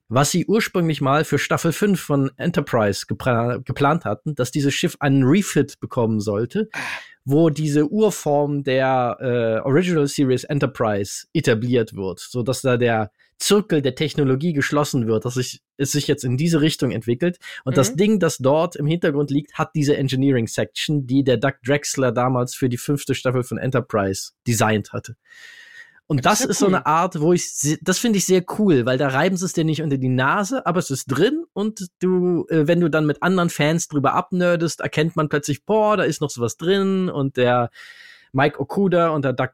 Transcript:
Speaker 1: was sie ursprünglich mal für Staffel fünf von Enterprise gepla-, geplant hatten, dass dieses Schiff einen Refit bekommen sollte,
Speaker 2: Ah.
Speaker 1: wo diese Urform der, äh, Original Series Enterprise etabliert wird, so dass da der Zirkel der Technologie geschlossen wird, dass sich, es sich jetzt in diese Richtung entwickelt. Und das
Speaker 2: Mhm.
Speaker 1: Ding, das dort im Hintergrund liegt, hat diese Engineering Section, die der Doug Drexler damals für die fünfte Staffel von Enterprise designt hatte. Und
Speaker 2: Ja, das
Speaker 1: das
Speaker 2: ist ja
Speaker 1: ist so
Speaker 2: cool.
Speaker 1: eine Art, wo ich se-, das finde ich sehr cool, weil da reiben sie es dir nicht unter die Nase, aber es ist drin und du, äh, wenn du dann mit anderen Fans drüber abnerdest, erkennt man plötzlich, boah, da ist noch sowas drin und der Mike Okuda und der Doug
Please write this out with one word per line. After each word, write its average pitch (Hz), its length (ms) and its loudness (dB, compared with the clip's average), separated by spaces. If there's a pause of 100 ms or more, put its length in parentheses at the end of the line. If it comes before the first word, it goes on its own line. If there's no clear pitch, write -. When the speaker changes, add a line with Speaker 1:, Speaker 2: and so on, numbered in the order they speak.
Speaker 1:
was 131 240 2
sie 170 140 0
ursprünglich 180 560 0
mal 143 240 2
für 147 140 0
Staffel 165 320 -2
fünf 202 300 0
von 139 360 0
Enterprise 123 720 0
gepla-, 117 560 -2
geplant 143 420 0
hatten, 110 300 -6
dass 123 160 -4
dieses 139 240 0
Schiff - 240 -2
einen 139 240 4
Refit 156 560 2
bekommen 113 400 -2
sollte, 110 540 -2
Speaker 2:
Ah. - 60 -10 (460)
Speaker 1:
wo 156 240 4
diese 147 400 0
Urform 147 720 0
der, 131 560 0
äh, 117 480 0
Original 160 400 2
Series 127 360 0
Enterprise 117 880 -2
etabliert 120 640 0
wird, 95 240 -6
so - 240 -6
dass 120 180 -4
da 123 160 2
der 113 340 0 (300)
Zirkel 202 400 2
der 131 140 -2
Technologie 143 560 0
geschlossen 147 560 0
wird, 110 160 0
dass 123 120 -4
sich, - 260 -6 (160)
es 139 160 -4
sich 147 140 -2
jetzt - 180 -2
in 123 100 -2
diese 165 240 2
Richtung 135 320 0
entwickelt. 120 460 -2 (260)
Und 131 140 0
das 135 160 2
Speaker 2:
Mhm. - 40 -6
Speaker 1:
Ding, 208 220 4
das 170 180 0
dort 151 380 2
im 151 100 -4
Hintergrund 147 460 0
liegt, 143 220 -2
hat - 220 -4
diese 147 200 2
Engineering 131 520 2
Section, 135 600 -4
die 135 160 2
der 123 140 2
Doug 131 160 0 (120)
Drexler 135 460 0
damals 123 420 0
für - 140 -2
die 120 100 -2
fünfte 139 380 -2
Staffel 127 280 -2
von - 140 -8
Enterprise 107 760 -2 (140)
designt 110 460 0
hatte. 110 240 -10 (920)
Und 139 180 0
Speaker 2:
Ja, 180 60 4
das - 0 -
Speaker 1:
das 214 80 2
Speaker 2:
ist 254 80 -2
ja - 40 0
Speaker 1:
ist - 80 -2
so 202 60 2
Speaker 2:
cool. 185 100 4
Speaker 1:
eine - 100 -2
Art, 165 360 0
wo 160 120 4
ich - 200 -2
se-, 151 280 -2
das 185 180 -2
finde 226 180 0
ich 180 80 -2
sehr 185 180 2 (140)
cool, 165 280 4
weil 127 120 0
da 143 100 0
reiben 160 300 0
sie 180 80 -4
es - 80 -6
dir 165 100 0
nicht 160 200 0
unter 139 140 0
die 131 120 0
Nase, 185 560 0
aber 175 140 0
es - 100 -2
ist - 160 -6
drin 247 480 0
und 208 320 -6 (140)
du, 180 500 2
äh, 156 180 2
wenn 170 140 4
du 170 80 2
dann 156 160 0
mit 147 180 -2
anderen 175 280 2
Fans 160 360 0
drüber 135 280 0
abnerdest, 175 640 0
erkennt - 340 -2
man 151 140 0
plötzlich, 147 360 -4
boah, 214 300 2
da 190 80 0
ist 147 160 -2
noch 151 120 -4
sowas 117 260 -4
drin 190 520 0
und 139 280 -4
der 123 320 2 (600)
Mike 143 280 0
Okuda 175 500 0
und 151 160 -2
der 127 80 0
Doug 127 200 -4